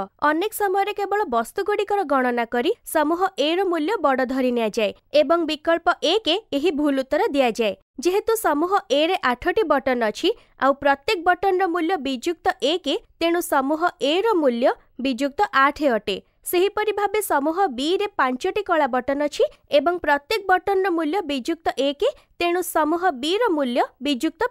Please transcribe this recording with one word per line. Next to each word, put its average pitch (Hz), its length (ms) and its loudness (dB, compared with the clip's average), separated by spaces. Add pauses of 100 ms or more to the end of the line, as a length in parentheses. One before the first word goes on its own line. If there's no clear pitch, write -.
(220)
ଅନେକ 330 320 0
ସମୟରେ 392 400 0
କେବଳ 403 320 -2
ବସ୍ତୁଗୁଡ଼ିକର 403 760 -2
ଗଣନା 254 420 0
କରି 240 260 -2 (140)
ସମୂହ 320 360 0 (160)
ଏର 320 280 0
ମୂଲ୍ୟ 339 360 -2
ବଡ଼ 262 240 2
ଧରି 254 260 0
ନିଆଯାଏ 220 400 -2 (220)
ଏବଂ 302 320 4
ବିକଳ୍ପ 330 420 -2 (160)
ଏକ 370 240 2 (240)
ଏହି 285 200 0
ଭୁଲ 285 280 0
ଉତ୍ତର 285 280 -2
ଦିଆଯାଏ। 240 460 0 (260)
ଯେହେତୁ 415 360 0
ସମୂହ 339 360 0 (180)
ଏରେ 311 340 2
ଆଠଟି 349 400 0
ବଟନ୍ 262 400 0
ଅଛି, 220 260 -2 (300)
ଆଉ 277 140 2
ପ୍ରତ୍ୟେକ 277 480 0
ବଟନ୍ର 359 460 2
ମୂଲ୍ୟ 349 300 0
ବିଯୁକ୍ତ 277 500 -4 (140)
ଏକ, 302 360 0 (180)
ତେଣୁ 339 260 0
ସମୂହ 302 400 -2 (200)
ଏର 381 320 0
ମୂଲ୍ୟ 269 340 2 (340)
ବିଯୁକ୍ତ 269 380 -2 (140)
ଆଠ 277 260 2 (120)
ଅଟେ। 208 260 -2 (280)
ସେହିପରି 403 460 0
ଭାବେ 403 300 -2
ସମୂହ 320 360 0 (100)
ବିରେ 320 400 -2 (100)
ପାଞ୍ଚଟି 302 440 -2
କଳା 311 260 2
ବଟନ୍ 254 340 -2
ଅଛି 294 220 0 (280)
ଏବଂ 302 260 2
ପ୍ରତ୍ୟେକ 302 500 0
ବଟନ୍ର 381 420 2
ମୂଲ୍ୟ 339 320 0
ବିଯୁକ୍ତ 285 460 -4 (100)
ଏକ, 277 240 -2 (340)
ତେଣୁ 349 260 0
ସମୂହ 339 500 0
ବିର 339 380 -2
ମୂଲ୍ୟ 285 340 0 (180)
ବିଯୁକ୍ତ 294 500 -2